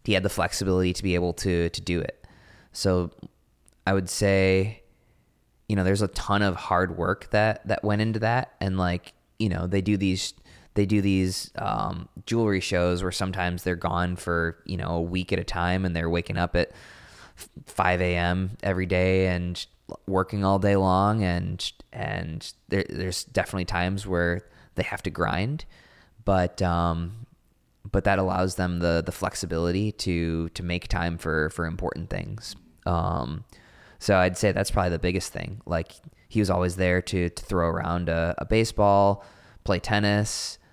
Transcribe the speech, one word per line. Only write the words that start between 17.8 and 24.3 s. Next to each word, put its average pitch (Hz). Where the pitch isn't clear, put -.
A 90
M 90
every 92
day 92
and 90
working 95
all 98
day 101
long. 98
And, 92
and 85
there, 98
there's 90
definitely 92
times 95
where 87